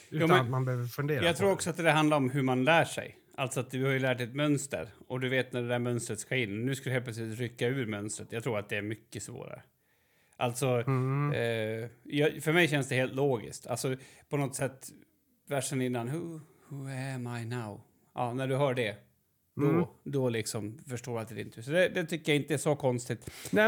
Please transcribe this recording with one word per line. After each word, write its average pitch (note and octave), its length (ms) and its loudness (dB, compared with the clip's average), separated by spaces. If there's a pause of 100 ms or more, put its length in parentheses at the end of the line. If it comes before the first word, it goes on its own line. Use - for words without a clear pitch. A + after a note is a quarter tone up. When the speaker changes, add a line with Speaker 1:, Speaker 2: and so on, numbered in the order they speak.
Speaker 1:
Utan D#3 120 -4
Speaker 2:
Ja, D#3+ 60 4
men F3+ 180 8
Speaker 1:
att A2+ 40 0
man C3 160 0
behöver B2 200 -2
fundera C#3+ 400 -2
Speaker 2:
jag E3+ 80 4
Speaker 1:
på E3 40 -4
Speaker 2:
tror F#3+ 100 4
Speaker 1:
det. G3 60 6
Speaker 2:
också - 160 -2
att D3+ 80 -4
det E3 140 4
handlar D3+ 260 6
om C3 120 4
hur C#3 140 0
man B2+ 200 2
lär D#3 220 6
sig. - 320 -6 (200)
Alltså C3+ 220 -2
att B2 120 -6
du C3 140 -2
har C3+ 60 4
ju C3 80 2
lärt B2+ 220 0
ett A#2+ 140 -6
mönster C#3+ 540 0 (180)
och B2+ 120 -4
du B2+ 100 -2
vet B2+ 240 0
när B2+ 80 -2
det A#2+ 60 -4
där B2 120 0
mönstret A#2+ 400 -2
ska - 160 -4
in. A2+ 300 0
Nu C3+ 100 -2
ska C3 140 -8
du B2 40 0
helt B2 120 -2
plötsligt A2+ 340 -8
rycka A#2+ 280 -2
ur C3 180 -2
mönstret. G#2+ 460 -8
Jag A#2 120 -6
tror A2 160 -2
att G2+ 100 -8
det G#2+ 80 -2
är G2+ 40 -2
mycket - 420 -8
svårare. - 400 -14 (760)
Alltså, B2 300 0
Speaker 1:
Mm. C3 680 2
Speaker 2:
eh, A2+ 560 -2 (140)
jag, D3 400 0
för D#3 100 2
mig F3 140 6
känns C#3+ 220 0
det B2+ 60 0
helt B2+ 200 2
logiskt. B2+ 520 -2
Alltså, C3 280 -2 (340)
på D3 80 -2
något C#3 180 -2
sätt, - 320 -6 (600)
versen C3+ 340 -2
innan, B2 280 -2
"Who, E3 300 -6 (300)
who C#3 180 -10 (280)
am A#2+ 220 -6
I A#2 80 -6
now?" A2+ 360 -6 (320)
Ja, A#2+ 200 -2
när C3 140 -2
du C3 80 0
hör C3+ 180 2
det, A2 240 -2 (580)
då, D3 140 4
Speaker 1:
Mm. E3 160 4 (180)
Speaker 2:
då C#3 260 0
liksom A2 480 -4 (100)
förstår B2 260 -8
jag A2+ 80 -4
att G#2+ 60 -10
det G#2+ 60 -14
är A2 100 -8
din G#2+ 80 -12
tur. A2+ 100 -16
Så B2+ 100 -8
det, F3+ 180 6
det F#3 160 -2
tycker E3 260 -2
jag D3 100 4
inte - 120 -2
är C#3+ 40 2
så D3 180 2
konstigt. B2 560 -2 (200)
Speaker 1:
Nej, G#3 160 6